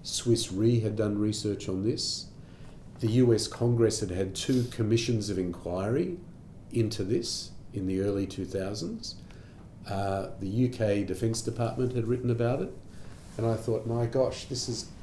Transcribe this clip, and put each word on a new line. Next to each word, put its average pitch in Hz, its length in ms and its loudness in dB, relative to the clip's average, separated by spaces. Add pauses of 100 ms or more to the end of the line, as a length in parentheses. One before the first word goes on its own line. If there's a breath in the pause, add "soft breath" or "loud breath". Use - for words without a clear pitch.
Swiss - 500 0
Re 113 280 4
had 110 160 0
done 104 220 2
research 104 500 0
on 95 140 -2
this, - 440 -2 (720 loud breath)
the 113 80 2
U 120 260 8
S 107 140 2
Congress 117 520 4
had 92 100 -2
had 95 240 0
two 123 300 2
commissions 113 640 2
of 95 100 0
inquiry 95 800 0 (540)
into 107 320 2
this - 460 -2 (220)
in 95 140 -2
the 95 140 2
early 98 260 2
two 92 180 -6
thousands. 107 720 -4 (680 loud breath)
Uh, 98 420 0 (120)
the 101 80 -4
U 120 200 4
K 104 360 2
Defence 113 380 0
Department 117 520 0
had 113 120 0
written 123 240 2
about 120 320 2
it, - 100 -4 (640 loud breath)
and 113 100 0
I 113 100 4
thought, 110 300 0
"My 120 200 2
gosh, 127 420 2
this 123 200 -4
is 113 180 -6 (160)